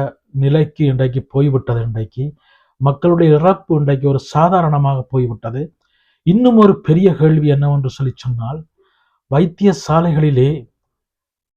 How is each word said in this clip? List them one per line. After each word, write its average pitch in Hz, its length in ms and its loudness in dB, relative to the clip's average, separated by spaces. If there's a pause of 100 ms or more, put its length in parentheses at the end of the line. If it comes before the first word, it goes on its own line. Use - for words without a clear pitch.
(320)
நிலைக்கு 147 520 -2
இன்றைக்கு 131 380 -2
போய்விட்டது. 135 600 -2
இன்றைக்கு 113 420 -8 (560)
மக்களுடைய 165 540 2
இறப்பு 175 420 0
இன்றைக்கு 143 320 0
ஒரு 135 100 0
சாதாரணமாக 151 840 0
போய்விட்டது. 123 600 -6 (640)
இன்னும் 233 300 2
ஒரு 208 240 6
பெரிய 180 340 2
கேள்வி 156 340 2
என்னவென்று 143 420 0
சொல்லி 131 260 -6
சொன்னால், 123 420 -8 (720)
வைத்தியசாலைகளிலே 156 1200 0 (1080)